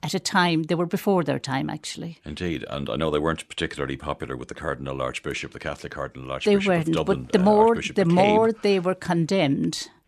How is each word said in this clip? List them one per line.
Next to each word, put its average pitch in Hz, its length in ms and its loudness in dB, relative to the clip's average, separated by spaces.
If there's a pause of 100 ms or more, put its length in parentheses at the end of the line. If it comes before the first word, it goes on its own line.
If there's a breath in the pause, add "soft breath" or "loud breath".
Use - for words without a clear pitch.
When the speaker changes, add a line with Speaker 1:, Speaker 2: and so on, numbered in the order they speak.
Speaker 1:
at 147 100 -2
a 185 60 -2
time, 170 440 2
they 170 120 0
were 175 100 0
before 190 380 0
their 139 160 -2
time, 139 280 -4
actually. 160 560 -10
Speaker 2:
Indeed, 76 460 -4
and 69 180 -6
I 57 60 -4
know 78 160 0
they 76 80 2
weren't 80 300 -2
particularly 69 480 -4
popular 71 400 -8
with 62 120 -12
the - 60 -12
Cardinal 67 480 -6
Archbishop, 67 500 -6
the - 60 -16
Catholic 73 340 -10
Cardinal 67 360 -10
Speaker 1:
They 67 60 -6
Speaker 2:
Archbishop 202 340 2
Speaker 1:
weren't, 165 200 2
Speaker 2:
of 160 60 2
Dublin, 160 300 0
Speaker 1:
but - 80 -4
the 196 80 4
Speaker 2:
uh, - 20 4
Speaker 1:
more, 214 260 8
Speaker 2:
Archbishop - 280 0
Speaker 1:
the 196 80 4
Speaker 2:
McCabe. 170 100 6
Speaker 1:
more 214 380 6
they 202 260 2
were 185 160 0
condemned 165 920 0 (200)